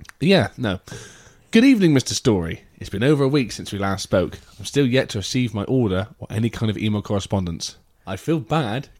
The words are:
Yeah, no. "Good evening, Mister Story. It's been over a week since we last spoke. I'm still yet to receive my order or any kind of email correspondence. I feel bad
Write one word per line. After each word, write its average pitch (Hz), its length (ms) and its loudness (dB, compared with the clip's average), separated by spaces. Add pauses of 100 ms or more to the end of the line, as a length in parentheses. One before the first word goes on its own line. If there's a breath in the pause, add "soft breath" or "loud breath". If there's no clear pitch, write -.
(200)
Yeah, 165 380 4
no. 107 220 -2 (720 loud breath)
"Good 233 140 6
evening, 196 280 6
Mister 127 220 2
Story. 87 460 0 (160)
It's - 120 -12
been 98 140 -4
over 139 200 4
a 135 40 2
week 131 240 0
since - 200 -12
we 101 80 -6
last 98 240 -2
spoke. 95 360 -2 (180)
I'm 101 80 -16
still 139 220 0
yet 127 220 0
to 107 100 -6
receive 117 340 -2
my 101 120 -4
order 104 420 0 (120)
or - 120 -14
any 110 180 0
kind 110 200 -2
of 98 80 -4
email 104 240 -2
correspondence. 95 720 -4 (320)
I 95 80 -6
feel 151 240 -2
bad 131 480 -4 (120)